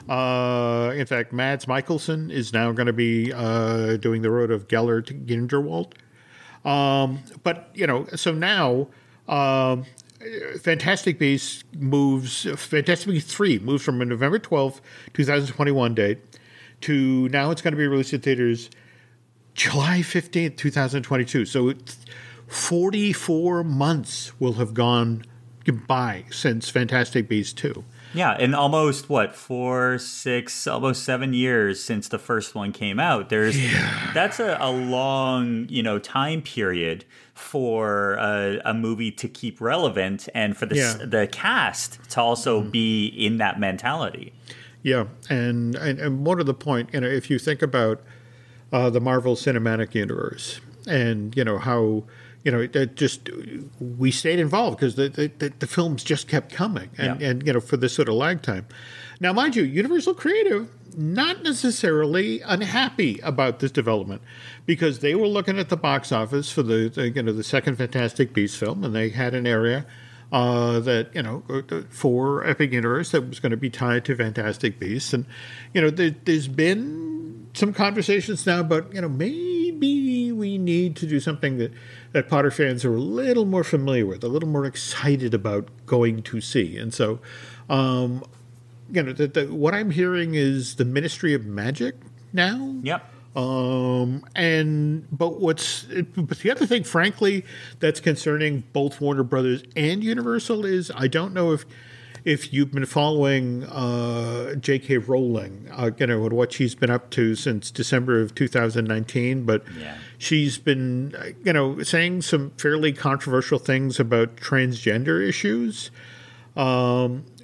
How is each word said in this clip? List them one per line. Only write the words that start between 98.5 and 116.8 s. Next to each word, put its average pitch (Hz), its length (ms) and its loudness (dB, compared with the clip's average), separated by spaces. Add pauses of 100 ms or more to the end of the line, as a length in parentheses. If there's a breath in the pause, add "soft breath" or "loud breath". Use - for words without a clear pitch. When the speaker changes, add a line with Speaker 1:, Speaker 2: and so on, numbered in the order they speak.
Speaker 1:
both 143 280 0
Warner 143 220 2
Brothers 127 400 0 (120)
and 170 300 0
Universal 233 640 0
is 185 280 0
I 135 140 0
don't 165 240 0
know 175 200 2
if, 147 120 0 (600 loud breath)
if - 280 0
you've 135 180 2
been 135 160 -2
following, 139 800 2
uh, 120 920 -4
J 139 220 0
K 135 200 0
Rowling, 110 760 -2
uh, 123 240 -2
you 139 100 0
know, 113 180 2
and 113 100 0
what 120 180 2
she's 123 240 0
been 120 140 2
up 120 200 -2
to 113 240 2
since 110 380 -4
December 127 480 0
of 107 160 -2
two 143 100 2
thousand 117 400 0
nineteen, 120 580 -2
but 110 200 2 (120 loud breath)
Speaker 2:
Yeah. 76 200 -12 (220 loud breath)
Speaker 1:
she's 147 380 0
been, 131 600 -2
uh, - 140 -12 (140)
you 185 80 4
know, 143 300 2
saying 175 400 0
some 139 360 0
fairly 151 340 2
controversial 135 640 0
things 131 400 0
about 117 380 2
transgender 127 920 2
issues, - 640 -2 (640 loud breath)
um, 127 680 2 (200)